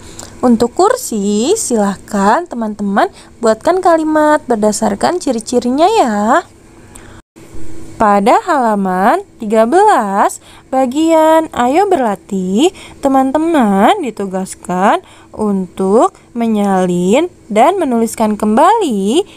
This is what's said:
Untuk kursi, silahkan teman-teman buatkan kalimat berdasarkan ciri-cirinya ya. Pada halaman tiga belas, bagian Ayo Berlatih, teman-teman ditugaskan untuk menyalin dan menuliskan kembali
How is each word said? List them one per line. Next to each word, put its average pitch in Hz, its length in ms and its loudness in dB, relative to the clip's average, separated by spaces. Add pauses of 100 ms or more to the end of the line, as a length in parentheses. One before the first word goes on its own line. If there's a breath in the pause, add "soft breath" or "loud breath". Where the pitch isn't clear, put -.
(420 loud breath)
Untuk 240 320 2
kursi, 233 800 0
silahkan 208 960 -2
teman-teman 214 560 -4 (320 loud breath)
buatkan 226 400 0
kalimat 311 720 2
berdasarkan 214 720 -2
ciri-cirinya 247 640 -2
ya. 277 560 0 (1500 loud breath)
Pada 214 480 2
halaman 220 800 0 (160)
tiga 220 320 0
belas, 294 720 2 (240 loud breath)
bagian 311 880 2
Ayo 285 320 2
Berlatih, 214 880 -2 (240 loud breath)
teman-teman 269 1040 0
ditugaskan 196 1040 -4 (240 loud breath)
untuk 202 800 -2 (240 soft breath)
menyalin 202 960 0 (160)
dan 269 320 2
menuliskan 226 560 0
kembali 247 880 0 (140)